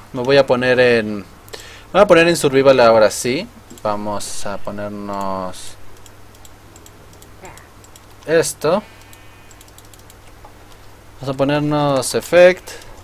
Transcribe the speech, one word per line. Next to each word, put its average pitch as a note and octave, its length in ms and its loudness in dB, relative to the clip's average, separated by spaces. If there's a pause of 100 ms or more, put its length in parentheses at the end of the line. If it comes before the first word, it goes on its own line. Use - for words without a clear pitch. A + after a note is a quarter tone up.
(120)
me B2+ 100 -8
voy C3+ 140 2
a C#3 100 4
poner B2+ 320 0
en, A#2 400 2
me F#2+ 60 -14 (680)
voy F#3 100 4
a G#3 40 6
poner E3+ 220 4
en E3+ 80 0
survival C3+ 420 4
ahora A2+ 320 6
sí. C#3+ 380 -6 (340)
Vamos G#2 640 -6
a G2+ 120 -8
ponernos G2+ 1160 -10 (2500)
esto. E3 580 -2 (2500)
Vamos C3+ 140 -8
a - 20 -8
ponernos C#3+ 760 -2
effect, F3 560 2 (340)